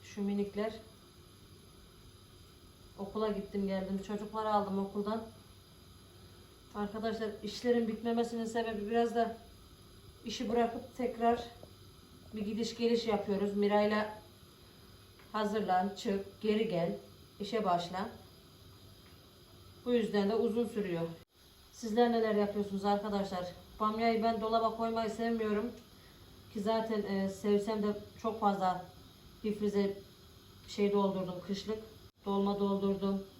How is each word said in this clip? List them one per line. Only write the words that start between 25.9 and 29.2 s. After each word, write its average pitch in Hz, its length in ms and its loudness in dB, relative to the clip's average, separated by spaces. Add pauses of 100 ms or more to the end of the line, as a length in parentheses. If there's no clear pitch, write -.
Ki 214 80 -6
zaten, 214 420 0
e, 196 260 0
sevsem 208 540 2
de 208 40 0 (360)
çok 214 180 -2
fazla 185 440 2 (580)